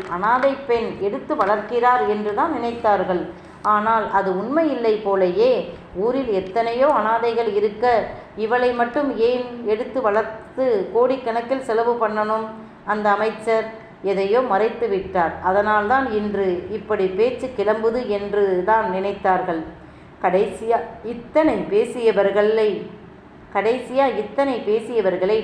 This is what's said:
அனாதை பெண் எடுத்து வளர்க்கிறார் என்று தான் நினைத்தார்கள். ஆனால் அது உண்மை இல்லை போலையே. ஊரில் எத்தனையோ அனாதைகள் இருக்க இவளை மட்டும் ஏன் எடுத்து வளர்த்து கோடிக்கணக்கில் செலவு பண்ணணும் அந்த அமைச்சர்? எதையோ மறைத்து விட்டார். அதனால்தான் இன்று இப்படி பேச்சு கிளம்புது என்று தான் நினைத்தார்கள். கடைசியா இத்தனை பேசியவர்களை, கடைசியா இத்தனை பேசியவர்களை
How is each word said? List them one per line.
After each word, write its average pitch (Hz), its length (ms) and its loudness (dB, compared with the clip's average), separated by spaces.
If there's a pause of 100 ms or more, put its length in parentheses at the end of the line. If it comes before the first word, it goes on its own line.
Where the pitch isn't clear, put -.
(140)
அனாதை 247 380 2 (160)
பெண் 226 200 0 (120)
எடுத்து 254 420 -4
வளர்க்கிறார் 233 640 2 (100)
என்று 208 240 -4
தான் 262 180 0
நினைத்தார்கள். 202 680 0 (520)
ஆனால் 214 320 2 (120)
அது 190 120 0 (100)
உண்மை 294 260 0 (100)
இல்லை 233 180 2 (120)
போலையே. 196 460 4 (520)
ஊரில் 254 360 0
எத்தனையோ 233 480 0 (120)
அனாதைகள் 226 580 0
இருக்க 214 260 0 (600)
இவளை 247 280 2
மட்டும் 240 380 0 (180)
ஏன் 247 180 0 (280)
எடுத்து 254 260 -4
வளர்த்து 220 640 -2 (280)
கோடிக்கணக்கில் 247 720 0
செலவு 233 340 2
பண்ணணும் 214 460 0 (440)
அந்த 214 140 -2 (100)
அமைச்சர்? 220 520 0 (420)
எதையோ 196 300 2 (100)
மறைத்து 220 380 0
விட்டார். 185 440 0 (160)
அதனால்தான் 214 580 2 (120)
இன்று 196 280 0 (300)
இப்படி 202 300 0 (100)
பேச்சு 247 300 0 (100)
கிளம்புது 220 520 0
என்று 202 360 0 (240)
தான் 220 260 2
நினைத்தார்கள். 190 640 -2 (640)
கடைசியா 208 560 0 (340)
இத்தனை 285 440 2 (160)
பேசியவர்களை, 214 960 2 (840)
கடைசியா 247 500 0 (180)
இத்தனை 269 320 0 (140)
பேசியவர்களை 214 760 2